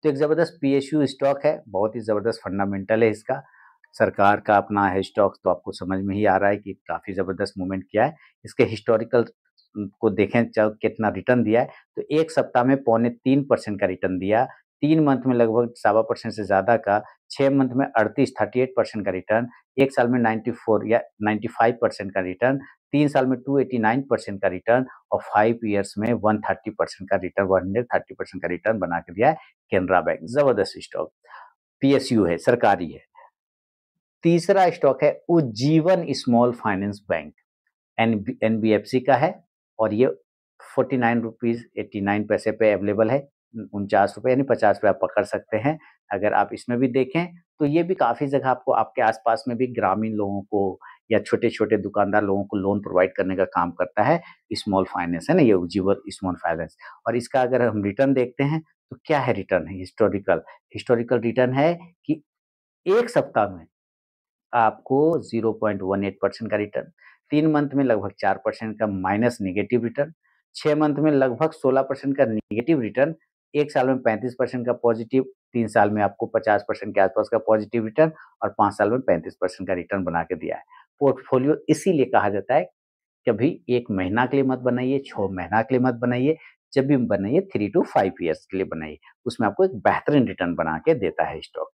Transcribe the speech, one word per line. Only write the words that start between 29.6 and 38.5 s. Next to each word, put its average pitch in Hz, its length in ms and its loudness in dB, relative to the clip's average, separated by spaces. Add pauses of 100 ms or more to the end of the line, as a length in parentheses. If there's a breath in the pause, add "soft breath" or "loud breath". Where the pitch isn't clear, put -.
केनरा 92 320 2
बैंक। 82 220 -2
जबरदस्त 117 540 0
स्टॉक, - 360 -10 (680 loud breath)
पीएसयू 135 440 2
है, 85 120 0
सरकारी 98 540 2
है। - 120 -18 (1200 loud breath)
तीसरा 175 460 4
स्टॉक 147 340 2
है 147 260 2
उज्जीवन 156 800 2
स्मॉल 120 420 2
फाइनेंस 101 580 -4
बैंक, 76 240 -6 (1080)
एनबीएफसी 110 560 0